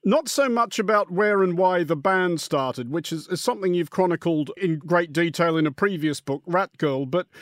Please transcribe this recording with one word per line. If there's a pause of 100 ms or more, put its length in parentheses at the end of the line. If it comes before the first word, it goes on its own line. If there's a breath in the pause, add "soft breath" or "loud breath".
not
so
much
about
where
and
why
the
band
started,
which
is,
is
something
you've
chronicled
in
great
detail
in
a
previous
book,
Rat
Girl,
but (140 loud breath)